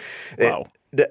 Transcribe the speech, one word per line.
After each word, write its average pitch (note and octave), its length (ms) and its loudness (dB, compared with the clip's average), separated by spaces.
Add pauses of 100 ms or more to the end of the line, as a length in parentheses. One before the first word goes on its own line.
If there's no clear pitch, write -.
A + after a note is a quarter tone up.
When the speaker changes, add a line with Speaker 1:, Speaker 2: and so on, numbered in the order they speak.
(360)
Speaker 1:
Eh, A#2 200 4
Speaker 2:
Wow. - 100 -10 (240)
Speaker 1:
det, C#3 200 4